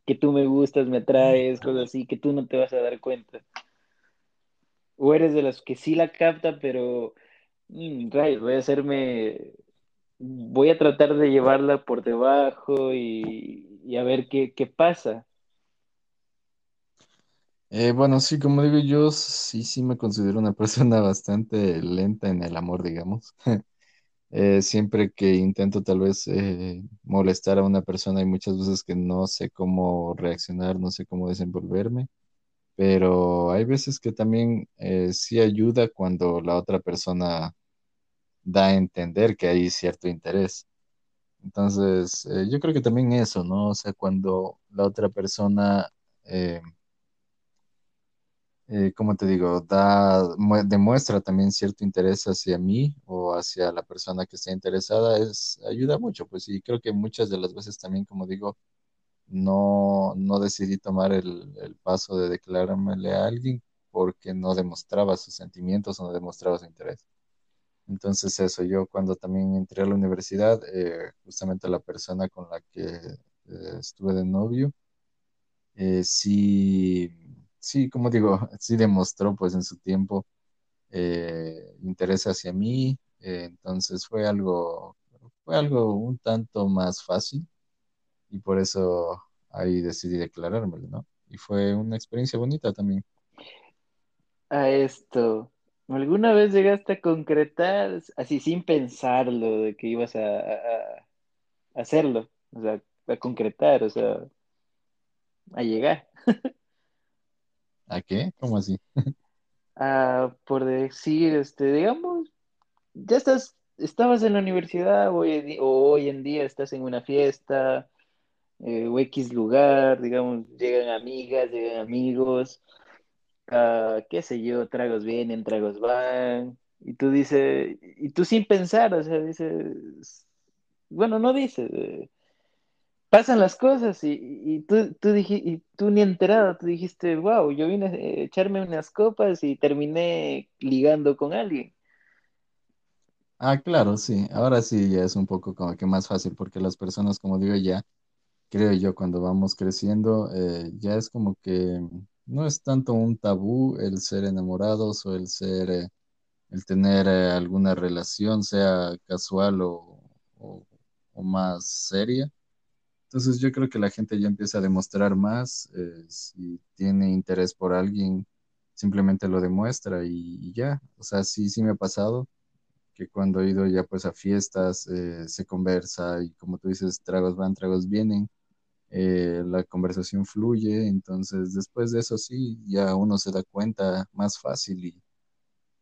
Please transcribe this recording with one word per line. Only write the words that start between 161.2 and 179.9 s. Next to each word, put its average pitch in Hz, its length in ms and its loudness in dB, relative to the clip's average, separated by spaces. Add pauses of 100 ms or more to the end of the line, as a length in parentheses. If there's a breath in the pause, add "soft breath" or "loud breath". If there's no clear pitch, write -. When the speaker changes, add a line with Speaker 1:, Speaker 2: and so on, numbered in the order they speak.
Speaker 2:
más 92 440 -2
seria. 123 640 -4 (760)
Entonces 123 320 0
yo 131 120 2
creo 131 180 -2
que 117 100 -6
la 101 120 0
gente 107 280 -4
ya 101 80 2
empieza 104 300 -2
a 98 40 0
demostrar 95 540 0
más, 110 600 -2
eh, 85 340 -10
si 87 500 -14 (160)
tiene 98 360 2
interés 92 420 0
por 92 200 -2
alguien, 95 520 -2 (480)
simplemente 98 540 0
lo 92 120 0
demuestra 92 640 -2
y, 87 360 -10
y 87 120 -12
ya. 139 280 -4 (160)
O 104 60 -20
sea, 98 200 -2
sí, 101 260 -2
sí 113 140 -4
me 110 80 2
ha 98 40 0
pasado 107 520 -4 (680)
que 92 140 -14
cuando 95 320 0
he 95 100 2
ido 95 160 2
ya, 92 160 2
pues, 95 220 -6
a - 80 -4
fiestas, 95 760 -2
eh, 87 420 -8
se 92 160 -10
conversa 90 800 -2
y, 85 100 -8
como 90 260 -12
tú 95 100 -6
dices, 95 340 -4
tragos 92 340 0
van, 95 180 -2
tragos 92 340 -2
vienen, 104 400 0 (640)
eh, 90 540 0
la 90 200 -2
conversación 92 600 -4